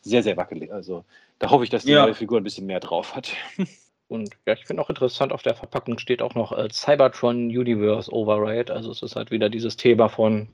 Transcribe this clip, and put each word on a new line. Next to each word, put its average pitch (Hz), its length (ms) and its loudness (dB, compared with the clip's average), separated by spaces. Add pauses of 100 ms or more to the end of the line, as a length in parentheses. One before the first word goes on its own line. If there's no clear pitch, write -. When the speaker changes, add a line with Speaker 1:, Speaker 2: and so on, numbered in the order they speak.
Speaker 1:
sehr, 113 200 2
sehr 98 140 0
wackelig. - 360 -8
Also 90 320 -10 (340)
da 104 120 -4
hoffe 127 140 4
ich, 104 60 -4
dass 117 140 -2
die 139 80 2
Speaker 2:
Ja. 147 100 8
Speaker 1:
neue 113 120 4
Figur 113 240 -2
ein 98 60 0
bisschen 95 220 -10
mehr 92 140 -4
drauf - 360 -6
hat. - 160 -10 (240)
<laughs> 190 100 -4 (420)
Speaker 3:
Und 110 220 -8 (140)
ja, 180 100 2
ich - 120 -8
finde - 160 -4
auch - 80 -4
interessant, 135 420 -2
auf - 120 -6
der 117 100 0
Verpackung - 460 -6
steht 123 200 -2
auch 113 140 -4
noch, 113 160 -2
äh, 107 180 -2
Cybertron 123 760 2
Universe 113 680 0
Override. 107 640 0
Also 113 160 -8
es 113 120 -12
ist 113 120 -10
halt 113 160 -8
wieder 110 180 2
dieses 113 280 -4
Thema 113 320 6
von, 110 460 2